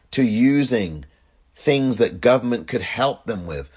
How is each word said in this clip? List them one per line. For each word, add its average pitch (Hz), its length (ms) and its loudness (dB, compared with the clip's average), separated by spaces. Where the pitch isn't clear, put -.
to 135 120 0
using 113 840 2
things 135 440 0
that 98 220 0
government 120 460 2
could 117 140 -4
help - 440 -4
them 92 220 -8
with, 73 300 -10